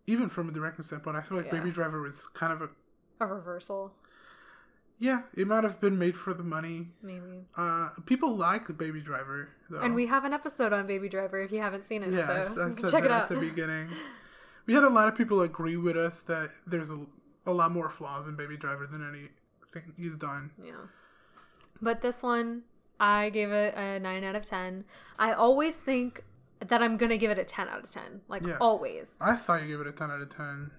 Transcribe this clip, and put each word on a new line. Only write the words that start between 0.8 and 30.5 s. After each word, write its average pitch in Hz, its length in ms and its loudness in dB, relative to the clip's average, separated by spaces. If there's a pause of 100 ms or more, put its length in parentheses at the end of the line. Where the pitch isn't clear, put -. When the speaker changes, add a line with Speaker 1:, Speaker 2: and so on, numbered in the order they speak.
Speaker 1:
standpoint, 151 320 -6
I 151 40 -4
feel 185 160 -6
like 170 100 -4
Speaker 2:
Yeah. - 120 -2
Speaker 1:
Baby 175 120 -2
Driver 160 300 -2
was 143 260 -10
kind 165 260 -2
of 160 80 -4
a 156 80 -6 (500)
Speaker 2:
A 226 60 0
reversal. 196 680 -6 (1080)
Speaker 1:
Yeah, 247 240 2 (120)
it 196 120 2
might 220 160 4
have 208 180 0
been 202 180 4
made 175 160 4
for 180 180 -4
the 175 100 -6
money. 165 460 -6 (120)
Speaker 2:
Maybe. 185 440 -14 (120)
Speaker 1:
Uh, 165 320 0 (160)
people 262 300 2
like 185 420 0
Baby 156 240 -4
Driver, 139 480 -6 (200)
though. 165 120 -6
Speaker 2:
And 240 140 2
we 240 100 4
have 269 180 2
an 277 100 0
episode 294 380 0
on 202 160 2
Baby 196 220 -2
Driver 190 320 -2
if 196 100 -4
you 214 80 -2
haven't 196 260 -4
seen 214 180 -4
it, 185 100 0
Speaker 1:
Yeah, 175 140 2
Speaker 2:
so - 60 2
Speaker 1:
I, - 40 2 (280)
I - 40 0
Speaker 2:
you 233 60 -4
can - 80 -10
Speaker 1:
said 180 80 4
Speaker 2:
check 320 120 6
Speaker 1:
that 269 60 0
Speaker 2:
it - 20 4
out. 233 120 4
Speaker 1:
at - 60 -4
the 180 100 0
beginning. 160 500 -4 (760)
We 226 80 2
had 285 120 8
a 269 40 10
lot 220 200 8
of 220 60 -2
people 214 260 4
agree 165 340 0
with 170 220 2
us 165 240 0
that 160 300 -2 (140)
there's 165 260 -2
a, 147 140 -8 (400)
a 185 60 0
lot 175 220 4
more 165 160 0
flaws 143 400 -8
in 151 80 -8
Baby 147 180 -8
Driver 143 320 -6
than 151 180 -8
anything 147 920 -16
he's 170 180 -6
done. 143 360 -6 (120)
Speaker 2:
Yeah. 165 100 -14 (1080)
But 233 200 0
this 240 220 -2
one, 233 380 0 (380)
I 208 320 6
gave 208 200 0
it 208 240 2
a 196 240 -4
nine 190 240 -4
out 190 120 -4
of 208 100 -4
ten. 185 400 -6 (340)
I - 140 4
always 277 420 6
think 247 480 -2 (380)
that 233 200 4
I'm 233 140 4
gonna 226 220 4
give 220 140 2
it 196 80 0
a 185 40 2
ten 185 240 -4
out - 160 -8
of - 80 -14
ten. - 380 -12
Like, 190 160 -6
Speaker 1:
Yeah. 165 160 -2
Speaker 2:
always. 214 580 2
Speaker 1:
I 208 160 6
thought 170 280 2
you 151 40 -6
gave 151 140 -4
it 143 60 -4
a 143 40 -8
ten 147 200 -6
out 143 100 -6
of 139 120 -12
ten. 143 460 -8